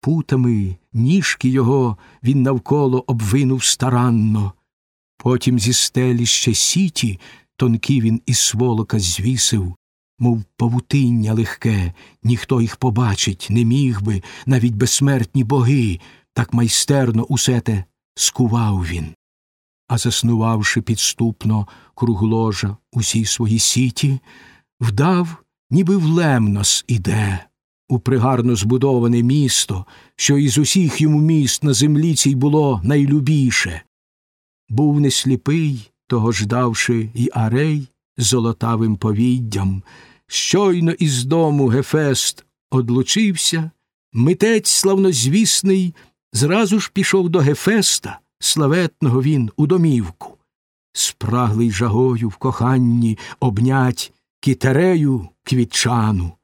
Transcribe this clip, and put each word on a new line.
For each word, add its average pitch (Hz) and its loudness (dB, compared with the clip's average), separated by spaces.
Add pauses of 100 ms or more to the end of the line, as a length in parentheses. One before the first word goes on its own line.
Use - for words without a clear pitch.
Путами 123 0 (160)
ніжки 131 0
його 127 2 (260)
він 131 2
навколо 131 0
обвинув 127 0
старанно. 113 0 (640)
Потім 123 0
зі 117 0
стелі 123 0
ще - 0
сіті 120 -2 (360)
тонкі 123 0
він 113 0
із 117 0
сволока 117 0
звісив, 95 -2 (440)
мов 117 0 (140)
павутиння 120 0
легке, 107 -2 (300)
ніхто 120 0
їх 113 -2
побачить 110 -2
не 117 2
міг 123 0
би, 101 -2 (220)
навіть 123 2
безсмертні 131 0
боги, 120 0 (340)
так - -2
майстерно 120 0
усе 123 0
те 104 -2 (320)
скував 107 0
він. 82 -8 (720)
А 123 -2
заснувавши 113 0
підступно 110 -2 (280)
круг 110 0
ложа 110 -2 (140)
усі 113 -2
свої 113 0
сіті, 131 0 (600)
вдав, 165 0 (320)
ніби 165 2
в 170 0
Лемнос 123 0
іде, 101 -2 (440)
у 123 0
пригарно 123 0
збудоване 120 2
місто, 123 0 (300)
що - 0
із 139 2
усіх 151 2
йому 151 4
міст 151 2
на 143 2
землі 147 2
цій 139 2
було 143 2
найлюбіше. 139 0 (880)
Був 147 0
не 143 2
сліпий, 135 -2 (160)
того 117 0
ждавши, 113 -2
й 120 -2
Арей 131 -2 (300)
з 123 -2
золотавим 113 0
повіддям. 107 -2 (440)
Щойно 180 0
із 139 -2
дому 147 0
Гефест 139 -2 (260)
одлучився, 156 0 (420)
Митець 208 2
славнозвісний 190 2 (380)
зразу 185 2
ж - -8
пішов 190 0
до 175 2
Гефеста, 156 0 (200)
славетного 147 0
він, 131 0
у 147 2
домівку, 139 0 (560)
спраглий 117 -2
жагою 117 0
в 98 -12
коханні 120 0 (220)
обнять 127 0 (260)
Кітерею 139 0 (140)
квітчану. 113 0 (120)